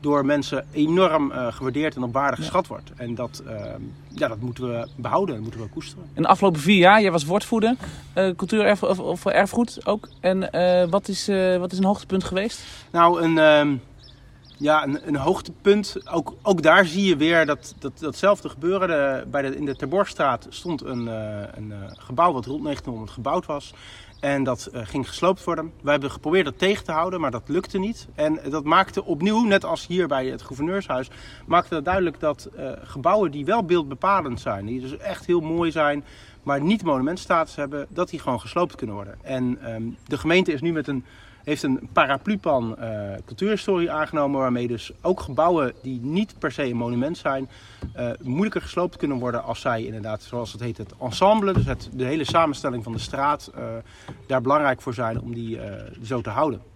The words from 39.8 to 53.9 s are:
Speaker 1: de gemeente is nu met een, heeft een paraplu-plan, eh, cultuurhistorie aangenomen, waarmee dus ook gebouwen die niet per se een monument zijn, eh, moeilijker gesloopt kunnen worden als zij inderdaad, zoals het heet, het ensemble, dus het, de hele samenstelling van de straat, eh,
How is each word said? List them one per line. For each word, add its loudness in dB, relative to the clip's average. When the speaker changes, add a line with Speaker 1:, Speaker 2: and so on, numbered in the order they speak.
Speaker 1:
de -4
gemeente 2
is -4
nu -2
met -4
een, -4
heeft -4
een -2
paraplu-plan, 0
eh, -8
cultuurhistorie -2
aangenomen, 0
waarmee 0
dus -8
ook 0
gebouwen 2
die -8
niet -2
per -4
se -4
een -2
monument -2
zijn, -4
eh, -6
moeilijker -2
gesloopt -4
kunnen -4
worden -4
als -8
zij -2
inderdaad, -8
zoals -10
het -14
heet, -8
het -12
ensemble, 2
dus 4
het, -6
de -4
hele -2
samenstelling 0
van -10
de -6
straat, -4
eh, -12